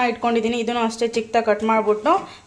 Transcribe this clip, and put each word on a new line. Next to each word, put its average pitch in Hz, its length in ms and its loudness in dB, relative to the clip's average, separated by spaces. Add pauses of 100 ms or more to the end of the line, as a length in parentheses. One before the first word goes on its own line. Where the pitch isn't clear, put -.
ಇಟ್ಕೊಂಡಿದ್ದೀನಿ, 233 480 -2
ಇದನ್ನು 233 240 -2
ಅಷ್ಟೇ 226 260 -2
ಚಿಕ್ಕದಾಗಿ 226 380 -2
ಕಟ್ 208 180 2
ಮಾಡಿಬಿಟ್ಟು, 220 680 2 (180)